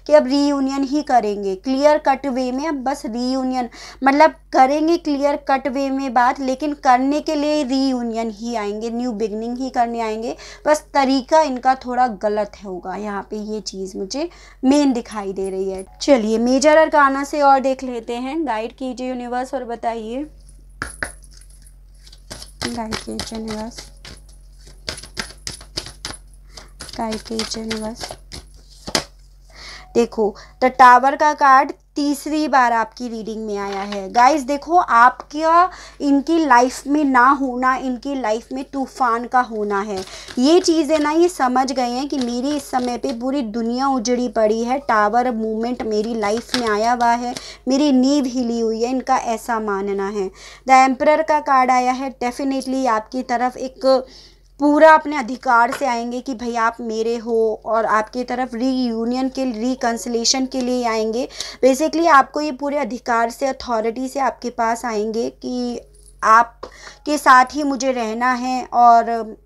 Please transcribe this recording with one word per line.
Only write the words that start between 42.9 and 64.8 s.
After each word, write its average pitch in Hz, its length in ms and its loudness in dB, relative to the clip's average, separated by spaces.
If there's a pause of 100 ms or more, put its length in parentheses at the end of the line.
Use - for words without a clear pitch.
पे 269 220 -4
पूरी 262 240 -4
दुनिया 233 460 -4
उजड़ी 247 400 -2
पड़ी 226 340 0
है, 254 160 -2
टावर 240 520 2
मूवमेंट 220 520 -4
मेरी 220 320 -2
लाइफ 220 400 -4
में 240 140 -2
आया 214 240 2
हुआ 233 180 2
है, 240 240 -2 (320)
मेरी 277 240 2
नींव 262 340 4
हिली 233 340 -2
हुई 226 220 -2
है, 233 80 -2
इनका 262 280 0
ऐसा 226 420 -4
मानना 196 500 -4
है। 202 200 -4 (380)
द 262 140 8
एम्परर 277 400 4
का 311 200 0
कार्ड 262 300 2
आया 254 200 2
है, 254 280 -6
definitely 262 720 -4
आपकी 226 340 -4
तरफ 247 340 -2
एक 262 480 0 (540)
पूरा 294 340 8
अपने 302 240 2
अधिकार 240 540 0
से 285 140 -4
आएंगे 240 360 -4
कि 269 120 -8
भाई 233 220 -6
आप 233 260 0
मेरे 226 360 -2
हो 226 480 -2
और 220 200 0
आपकी 214 380 0
तरफ 247 300 -6
रीयूनियन 247 760 -2
के, 262 220 -4
रिकन्सिलिएशन 233 920 -2
के 262 160 -6
लिए 247 260 -2
आएंगे। 220 400 -2 (360)
Basically 302 460 2
आपको 294 320 4
ये 302 100 -4
पूरे 285 260 -4
अधिकार 294 520 -2
से, - 180 -4
अथॉरिटी 247 600 -4
से 269 120 -8
आपके 240 320 -4
पास 233 340 -4